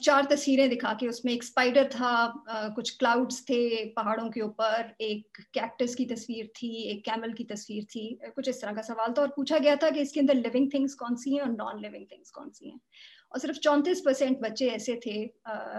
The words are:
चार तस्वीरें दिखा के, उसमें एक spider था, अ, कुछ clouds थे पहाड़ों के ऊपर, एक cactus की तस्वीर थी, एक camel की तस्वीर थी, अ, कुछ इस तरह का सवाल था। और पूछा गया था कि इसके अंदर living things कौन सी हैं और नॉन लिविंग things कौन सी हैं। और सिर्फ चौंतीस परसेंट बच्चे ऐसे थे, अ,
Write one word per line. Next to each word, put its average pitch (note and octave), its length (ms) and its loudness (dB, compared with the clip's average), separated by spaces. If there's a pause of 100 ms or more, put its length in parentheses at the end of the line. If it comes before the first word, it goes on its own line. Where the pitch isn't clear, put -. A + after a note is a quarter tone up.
चार C#4 220 8
तस्वीरें C4+ 440 4
दिखा A3 240 0
के, A#3+ 140 -4
उसमें A#3 260 -2
एक A#3+ 100 -4
spider C4 440 4
था, A#3+ 640 0
अ, A3 200 -4
कुछ A3+ 280 -8
clouds B3 440 2
थे A#3 440 0
पहाड़ों A3 440 -2
के A3+ 120 -6
ऊपर, A3 600 -2
एक G#3+ 360 -6 (160)
cactus A#3+ 420 -4
की B3+ 100 -2
तस्वीर A3+ 420 -8
थी, A3+ 360 -8
एक G#3 220 -8
camel A3+ 280 -6
की A3+ 100 -10
तस्वीर G#3 400 -10
थी, A3 420 -10
अ, A#3 100 -14
कुछ C4+ 140 -6
इस B3 120 -4
तरह G#3 120 -6
का A3 80 -6
सवाल A3+ 360 -4
था। D4 40 4
और C#4+ 60 2
पूछा C#4+ 300 0
गया C#4+ 180 6
था D#4 140 4
कि D4+ 100 0
इसके C#4+ 200 -2
अंदर C#4 160 6
living B3 380 2
things C#4 200 2
कौन A#3+ 220 -4
सी C4+ 180 -2
हैं C#4+ 80 0
और C4+ 80 -2
नॉन A3 320 -6
लिविंग G#3 300 -12
things - 180 -20
कौन - 200 -16
सी - 200 -18
हैं। B3 100 -18 (540)
और C4 60 -4
सिर्फ D#4 160 -4
चौंतीस D4+ 500 2
परसेंट C4 340 2
बच्चे A3 280 -2
ऐसे A3+ 380 -4
थे, G#3+ 200 -6
अ, A#3+ 80 -14 (460)